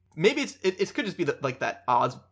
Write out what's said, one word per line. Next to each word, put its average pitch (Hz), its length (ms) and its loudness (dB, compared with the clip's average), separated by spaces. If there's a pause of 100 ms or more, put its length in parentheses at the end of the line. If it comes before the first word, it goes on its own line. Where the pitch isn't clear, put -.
(160)
maybe 269 260 4
it's, 220 220 -6
it, 190 180 0
it 190 120 -4
could 277 120 -2
just 185 120 -6
be 175 80 -2
that, 139 180 -4
like, 131 160 -4
that - 280 -4
odds, 123 280 2 (160)